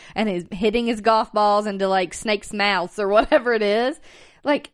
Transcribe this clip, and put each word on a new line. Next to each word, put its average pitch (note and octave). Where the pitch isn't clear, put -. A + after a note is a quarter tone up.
and G#3+
his F3
hitting A3
his A3+
golf A3
balls G#3
into, G3
like, F#3+
snakes' -
mouths G3
or G3+
<laughs> -
whatever A#3
it G#3+
is. A3+
Like, C#4+